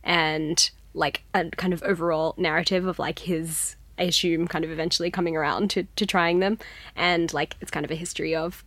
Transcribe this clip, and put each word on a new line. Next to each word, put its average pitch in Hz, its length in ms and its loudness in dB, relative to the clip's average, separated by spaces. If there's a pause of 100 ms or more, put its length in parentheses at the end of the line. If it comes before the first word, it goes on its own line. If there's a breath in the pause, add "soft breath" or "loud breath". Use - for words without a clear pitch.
and, 156 680 2 (240)
like, 147 300 -2 (100)
a 185 160 2
kind 185 220 -2
of 165 100 -2
overall 165 560 0
narrative 180 480 2
of, 185 120 -2
like, - 220 -4
his, 165 560 -4 (220)
I 180 60 2
assume, 170 440 2
kind 165 160 -2
of 160 60 -6
eventually 165 400 0
coming 170 260 0
around 151 340 2
to, 185 140 0 (120)
to 208 100 0
trying 175 320 2
them. 202 200 2 (380 loud breath)
And, 170 380 2
like, 151 260 -2
it's - 100 -10
kind 147 140 0
of 131 60 -6
a 160 60 -2
history 160 380 -4
of 165 320 -4